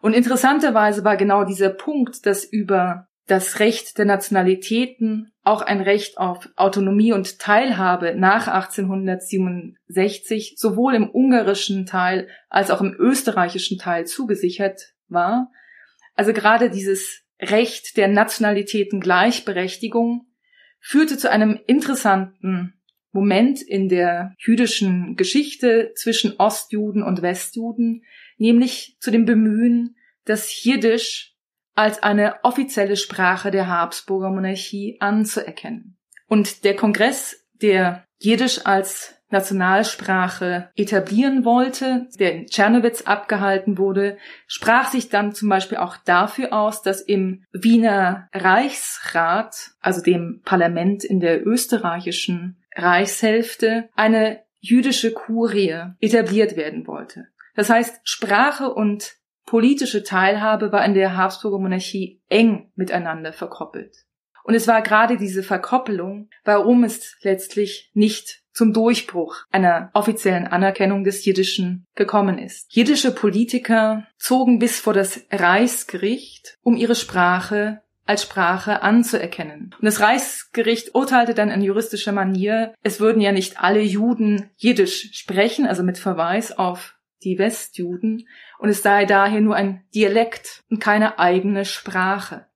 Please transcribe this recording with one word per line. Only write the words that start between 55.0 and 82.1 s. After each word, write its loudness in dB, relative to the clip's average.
Kurie -2
etabliert 2
werden -8
wollte. -14
Das 0
heißt, 2
Sprache -2
und -4
politische 2
Teilhabe 0
war 2
in 2
der 2
Habsburger -2
Monarchie -6
eng 2
miteinander -6
verkoppelt. -14
Und 0
es 2
war 4
gerade 2
diese -4
Verkoppelung, -4
warum 4
es -4
letztlich -4
nicht 0
zum 4
Durchbruch -2
einer 2
offiziellen 0
Anerkennung 0
des -2
Jiddischen -2
gekommen 0
ist. -16
Jiddische 4
Politiker 0
zogen 2
bis 0
vor 0
das 0
Reichsgericht, -2
um 4
ihre 2
Sprache -2
als 0
Sprache -2
anzuerkennen. -2
Und -2
das 2
Reichsgericht 0
urteilte 2
dann 2
in -2
juristischer -2